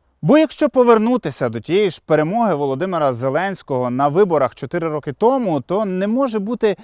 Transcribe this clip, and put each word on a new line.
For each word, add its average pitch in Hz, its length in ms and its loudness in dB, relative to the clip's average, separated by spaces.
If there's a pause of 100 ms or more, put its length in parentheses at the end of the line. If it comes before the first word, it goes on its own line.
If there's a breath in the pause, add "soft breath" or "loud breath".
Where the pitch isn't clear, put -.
(220)
Бо 226 160 6
якщо 311 300 2
повернутися 226 800 2
до 117 120 -6
тієї 185 300 0
ж - 160 -12
перемоги 170 480 0
Володимира 143 580 -2
Зеленського 135 800 -4
на 135 180 0
виборах 156 460 2
чотири 165 340 -6
роки 151 240 -6
тому, 220 480 0
то 196 240 -4
не 190 220 -4
може 226 320 -2
бути, 208 460 -2